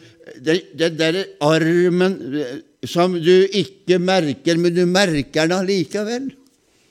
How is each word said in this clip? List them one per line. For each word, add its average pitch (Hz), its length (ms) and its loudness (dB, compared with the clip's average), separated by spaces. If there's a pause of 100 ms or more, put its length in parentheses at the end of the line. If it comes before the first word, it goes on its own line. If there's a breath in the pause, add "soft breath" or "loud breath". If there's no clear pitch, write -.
(400 loud breath)
det, 160 220 0 (100)
det 165 240 -2
der 160 220 0 (260)
armen, 175 680 2 (180)
eh, 139 300 -8 (260)
som 180 320 0
du 180 240 4
ikke 190 560 -2
merker, 170 560 0
men 175 160 0
du 180 160 2
merker 165 560 0
den 175 140 0
allikevel. 208 720 -4 (600)